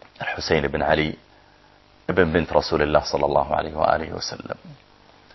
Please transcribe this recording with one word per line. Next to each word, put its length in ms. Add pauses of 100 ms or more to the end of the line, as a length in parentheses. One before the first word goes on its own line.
(220)
الحسين 440
بن 160
علي 320 (960)
بن 240
بنت 200
رسول 300
الله 180
صلى 260
الله 300
عليه 180
وآله 380
وسلم، 440 (800)